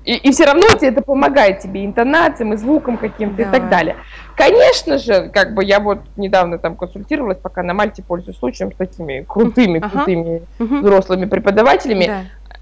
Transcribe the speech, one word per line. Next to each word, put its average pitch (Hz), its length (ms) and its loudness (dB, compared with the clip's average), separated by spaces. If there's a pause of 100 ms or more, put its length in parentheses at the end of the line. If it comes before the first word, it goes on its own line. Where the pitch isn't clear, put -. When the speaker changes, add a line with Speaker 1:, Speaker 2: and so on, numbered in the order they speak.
Speaker 1:
и, - 120 -2
и 269 160 2
все 330 140 4
равно 285 160 4 (160)
тебе 285 120 2
это 254 120 -2
помогает, 277 580 2
тебе 196 260 -10
интонациям, 254 680 0
и - 20 -6
звуком 247 420 -2
каким-то, 208 440 -6
и - 40 0
так 180 160 0
Speaker 2:
Да. 180 80 -4
Speaker 1:
далее. 170 260 0 (400)
Конечно 339 640 4
же, 196 320 0
как 226 240 0
бы 196 100 0
я 202 160 4
вот 208 200 -2 (160)
недавно 185 420 0
там 165 180 -6
консультировалась, 202 640 -6
пока - 240 -10
на 175 120 -4
Мальте 208 280 -2
пользуюсь 180 360 -8
случаем, 240 340 -6
с - 40 -20
такими 160 520 -10
крутыми, 226 520 2
Speaker 2:
Ага. 202 120 -8
Speaker 1:
крутыми 170 560 -4 (100)
Speaker 2:
Мгм. 240 220 -4
Speaker 1:
взрослыми 190 460 2
преподавателями. 214 800 0
Speaker 2:
Да. 196 180 -6 (380)